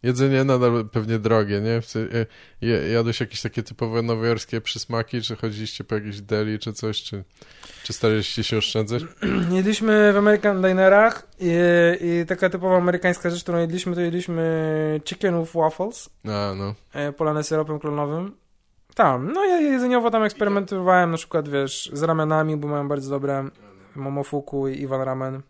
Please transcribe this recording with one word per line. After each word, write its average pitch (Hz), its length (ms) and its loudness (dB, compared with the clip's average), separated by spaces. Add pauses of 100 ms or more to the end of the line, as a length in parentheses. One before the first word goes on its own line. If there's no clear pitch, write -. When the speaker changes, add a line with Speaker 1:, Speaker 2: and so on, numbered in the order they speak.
Speaker 1:
Jedzenie 131 400 2
nadal 123 480 2
pewnie 113 280 -2
drogie, 104 420 2
nie? 113 200 0
W - 40 -12
se-, - 140 -6
e, 113 260 -2 (360)
je-, 104 320 0
jadłeś 117 260 0
jakieś - 220 -6
takie 117 220 -6
typowe 117 380 -4
nowojorskie 117 600 -2
przysmaki, 113 600 -6
czy 110 140 -6
chodziliście 107 480 -8
po 110 120 -6
jakieś 104 260 -6
deli, 107 380 -2
czy 110 140 -8
coś, 107 300 -6
czy, 98 200 -10 (600)
czy - 100 -10
staraliście 107 500 0
się 110 140 -2
oszczędzać? 110 460 -2 (260)
Speaker 2:
<clears throat> 180 220 0
Jedliśmy 208 600 4
w 196 40 4
American 208 440 4
Dinerach 190 680 6 (120)
i, 175 120 0 (500)
i 170 240 0
taka 180 240 0
typowa 185 280 2
amerykańska 180 520 0
rzecz, 175 140 -6
którą 175 140 -2
jedliśmy, 175 380 -2
to 175 60 -2
jedliśmy 160 1040 -2
chicken 170 360 -2
with 165 140 -8
waffles, 170 540 -2 (160)
Speaker 1:
A, 101 320 -2
no. 98 180 -6 (180)
Speaker 2:
e, 147 180 -4
polane 151 320 -2
syropem 156 360 -2
klonowym. 151 520 -4 (640)
Tam, 147 380 2
no 381 120 0
ja 359 140 2
jedzeniowo 247 520 2
tam 220 120 2
eksperymentowałem, 190 880 2
na 165 60 -2
przykład, 151 320 -4
wiesz, 139 440 -4
z 143 100 -4
ramionami, 156 540 0
bo 147 100 -6
mają 143 200 -4
bardzo 139 220 -4
dobre 139 400 -4 (460)
momofuku 139 720 -6
i 135 140 -6
Iwan 131 200 -4
Ramen. 131 480 -6